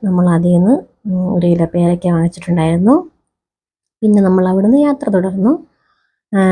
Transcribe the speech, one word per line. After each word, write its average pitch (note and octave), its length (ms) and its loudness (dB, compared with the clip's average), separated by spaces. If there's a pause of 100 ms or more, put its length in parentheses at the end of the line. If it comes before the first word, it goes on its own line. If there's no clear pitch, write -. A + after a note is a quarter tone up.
നമ്മൾ F3+ 180 0 (100)
അതിൽ F3 200 0
നിന്ന്, F#3 200 2 (340)
ഉം, F#3 160 -4 (120)
ഒരു F3 140 0
കിലോ E3+ 240 0
പേരക്ക F3 400 0
വാങ്ങിച്ചിട്ടുണ്ടായിരുന്നു. E3+ 800 0 (1080)
പിന്നെ G#3 240 2
നമ്മൾ F#3 240 2
അവിടുന്ന് G3+ 360 2
യാത്ര C#4+ 200 -4 (100)
തുടർന്നു. F#3+ 360 -2 (840)
ആ, G3 40 2 (120)